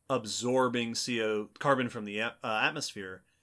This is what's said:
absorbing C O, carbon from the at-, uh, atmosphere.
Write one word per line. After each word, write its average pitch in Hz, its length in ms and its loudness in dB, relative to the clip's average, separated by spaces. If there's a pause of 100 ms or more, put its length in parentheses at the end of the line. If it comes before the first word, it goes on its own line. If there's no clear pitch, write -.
(100)
absorbing 120 840 2
C 117 280 0
O, 107 260 0 (120)
carbon 131 280 2
from 113 160 -8
the 104 160 -4
at-, 117 220 -2
uh, 110 200 0
atmosphere. 107 600 -4 (200)